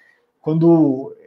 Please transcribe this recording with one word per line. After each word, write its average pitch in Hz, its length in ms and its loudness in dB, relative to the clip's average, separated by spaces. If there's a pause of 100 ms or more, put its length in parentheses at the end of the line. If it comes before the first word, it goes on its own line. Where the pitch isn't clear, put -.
(420)
quando, 156 720 0 (120)